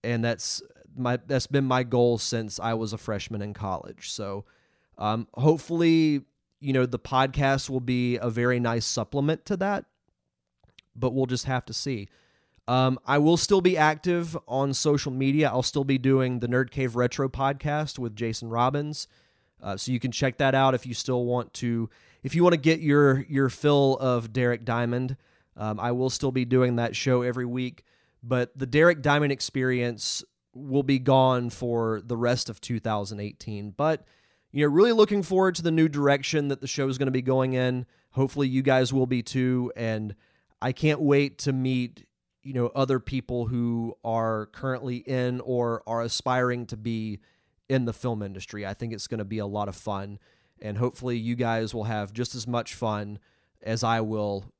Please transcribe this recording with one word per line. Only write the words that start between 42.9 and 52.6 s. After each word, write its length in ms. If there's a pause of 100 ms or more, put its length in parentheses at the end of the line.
people 460
who 580
are 420
currently 500
in 440
or 460
are 160
aspiring 640
to 100
be 440 (480)
in 180
the 60
film 300
industry. 440
I 80
think 180
it's 140
gonna 180
be 140
a 80
lot 220
of 80
fun, 420 (420)
and 180
hopefully 380
you 200
guys 380
will 100
have 280
just 220
as 120
much 280